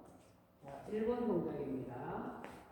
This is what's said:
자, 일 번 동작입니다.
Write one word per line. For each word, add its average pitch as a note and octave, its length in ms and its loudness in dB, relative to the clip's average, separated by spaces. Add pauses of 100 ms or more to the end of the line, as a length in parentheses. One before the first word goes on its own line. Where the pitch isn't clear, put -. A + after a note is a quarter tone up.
(640)
자, C#3 60 -12 (200)
일 A3 180 4
번 A#3+ 200 4
동작입니다. C#3 1120 0 (300)